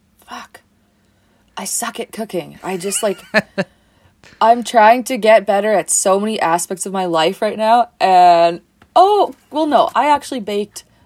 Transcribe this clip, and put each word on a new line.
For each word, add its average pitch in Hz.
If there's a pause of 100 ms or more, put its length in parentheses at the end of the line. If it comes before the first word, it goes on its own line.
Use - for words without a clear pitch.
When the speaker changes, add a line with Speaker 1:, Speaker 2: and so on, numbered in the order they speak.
(260)
Speaker 1:
Fuck. - (960)
I 196
suck -
at 233
cooking. 165
I 185
just, 190
like, 202 (640)
Speaker 2:
<laughs> -
Speaker 1:
I'm 233
trying 226
to 262
get 208
better 202
at 185
so 196
many 214
aspects 170
of 196
my 190
life 165
right 214
now, 220 (100)
and, 175 (360)
oh, 392 (160)
well, 311
no, 247
I 269
actually 285
baked, 208 (220)